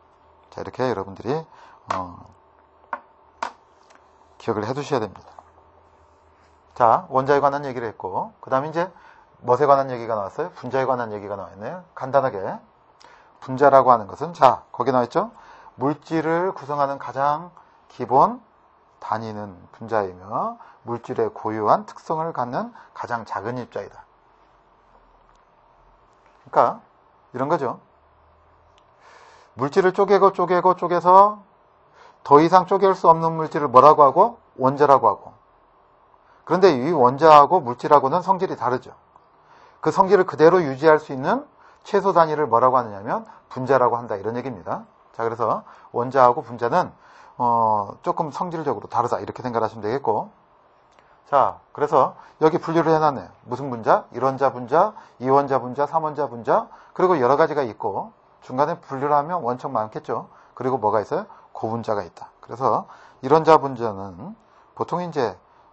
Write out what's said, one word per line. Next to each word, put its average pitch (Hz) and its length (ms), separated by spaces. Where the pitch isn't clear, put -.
자, - 100
이렇게 123 300
여러분들이, 98 560
어, - 320
기억을 104 280
해 127 80
두셔야 135 260
됩니다. 104 300
자, 127 340
원자에 139 320
관한 143 240
얘기를 123 220
했고, 107 540
그 - 100
다음에 135 180
이제 170 240
멋에 123 280
관한 139 240
얘기가 117 240
나왔어요? 110 360
분자에 131 360
관한 123 260
얘기가 101 240
나왔네요. 101 480
간단하게. 131 640
분자라고 131 520
하는 110 140
것은, 127 280
자, 127 280
거기 123 180
나와있죠? 127 400
물질을 160 760
구성하는 139 460
가장 147 520
기본 151 540
단위는 107 560
분자이며 110 840
물질의 117 480
고유한 110 560
특성을 165 460
갖는 147 400
가장 117 320
작은 107 340
입자이다. 107 460
그러니까 147 300
이런 127 160
거죠. 147 320
물질을 180 380
쪼개고 196 400
쪼개고 180 440
쪼개서 180 680
더 147 180
이상 170 260
쪼갤 190 280
수 185 140
없는 165 240
물질을 156 360
뭐라고 143 360
하고? 175 340
원자라고 135 520
하고. - 260
그런데 180 280
이 135 200
원자하고 147 680
물질하고는 147 600
성질이 180 340
다르죠. 127 380
그 160 100
성질을 185 340
그대로 165 380
유지할 151 360
수 - 140
있는 170 340
최소 196 300
단위를 156 340
뭐라고 123 320
하느냐면 117 480
분자라고 127 480
한다, 117 200
이런 104 200
얘기입니다. 123 480
자, 113 120
그래서 117 400
원자하고 123 500
분자는, 120 500
어, 113 640
조금 170 280
성질적으로 156 580
다르다, 117 300
이렇게 - 240
생각하시면 113 400
되겠고. 123 480
자, 117 320
그래서 147 440
여기 160 180
분류를 165 340
해놨네요. 143 360
무슨 131 280
분자? 127 420
일 120 120
원자 135 280
분자, 139 420
이 123 100
원자 139 300
분자, 123 280
삼 156 180
원자 147 240
분자, 120 400
그리고 180 280
여러 123 160
가지가 151 260
있고 113 500
중간에 147 380
분류를 139 360
하면 160 260
원청 127 300
많겠죠. 123 560
그리고 127 240
뭐가 107 220
있어요? 160 260
고분자가 110 500
있다. - 260
그래서 120 460
일 135 100
원자 156 260
분자는 117 800
보통 170 280
이제 139 360